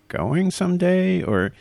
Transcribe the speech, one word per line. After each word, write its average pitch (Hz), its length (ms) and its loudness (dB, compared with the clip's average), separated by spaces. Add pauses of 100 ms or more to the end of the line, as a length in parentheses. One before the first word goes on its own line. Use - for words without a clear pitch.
going 156 460 -2
someday, 180 720 0
or? 98 380 0